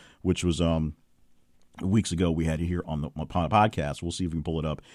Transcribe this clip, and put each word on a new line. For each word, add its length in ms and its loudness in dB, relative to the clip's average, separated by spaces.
which 200 2
was, 160 2
um, 360 2
weeks 280 2
ago 200 2
we 160 0
had 120 0
it 60 -2
here 220 -2
on 160 -4
the, 120 -6
on 120 -6
the 240 0
podcast. 500 2
We'll 100 -4
see 140 -4
if 60 -2
we 60 -4
can 60 -4
pull 160 -2
it 60 -2
up 160 -4